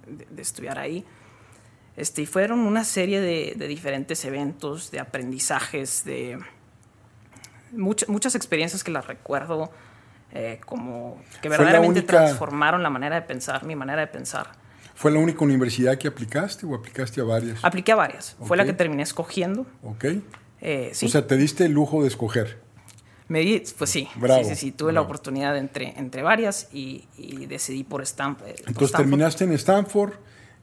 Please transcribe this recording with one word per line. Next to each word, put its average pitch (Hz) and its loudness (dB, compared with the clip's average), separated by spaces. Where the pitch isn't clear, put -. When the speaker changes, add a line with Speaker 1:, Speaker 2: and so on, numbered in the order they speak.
Speaker 1:
de, - -18
de - -16
estudiar - -8
ahí. 156 -8
Este, - -6
y 151 -4
fueron 208 0
una 220 2
serie 196 0
de, 170 -2
de 143 -6
diferentes 147 -6
eventos, 143 -6
de 143 -8
aprendizajes, 131 -4
de 127 -8
mucha-, 208 0
muchas 214 -2
experiencias 170 -2
que 175 -6
las 143 -6
recuerdo, 151 -6
eh, 117 -8
como 120 -10
que 151 -6
Speaker 2:
¿Fue - -
la 151 2
Speaker 1:
verdaderamente 170 8
Speaker 2:
única 180 6
Speaker 1:
transformaron 151 4
la 160 0
manera 143 -2
de 165 -2
pensar, 131 -6
mi 156 -8
manera 139 -4
de 151 -2
pensar. - -10
Speaker 2:
¿Fue 151 4
la 151 4
única 160 2
universidad 127 4
que 151 -6
aplicaste 151 -4
o 143 -4
aplicaste 123 -8
a 127 0
varias? 113 -2
Speaker 1:
Apliqué 185 2
a 226 8
varias. - -2
Fue 170 6
la 196 8
Speaker 2:
Ok. 196 4
Speaker 1:
que 190 0
terminé 156 0
escogiendo. 185 -4
Speaker 2:
Ok. 113 -8
Speaker 1:
Eh, 135 -4
sí. - -2
Speaker 2:
O - 2
sea, 143 4
te 139 4
diste 151 4
el 156 4
lujo 147 2
de 139 4
escoger. 113 -2
Speaker 1:
Me 160 0
di-, 190 2
pues 147 -2
sí, 131 -2
Speaker 2:
Bravo, 123 6
Speaker 1:
sí, 107 0
sí, - -2
sí. 135 -6
Tuve 156 -2
la 160 4
Speaker 2:
bravo. 147 0
Speaker 1:
oportunidad 143 -4
entre, 143 -8
entre 131 -8
varias 202 2
y, 135 -12
y 135 -14
decidí 135 -8
por 135 -8
Stan-, 139 -4
eh, 135 -8
por 101 -16
Speaker 2:
Entonces, - -14
Speaker 1:
Stanford. 139 4
Speaker 2:
terminaste 151 4
en 175 2
Stanford, 202 2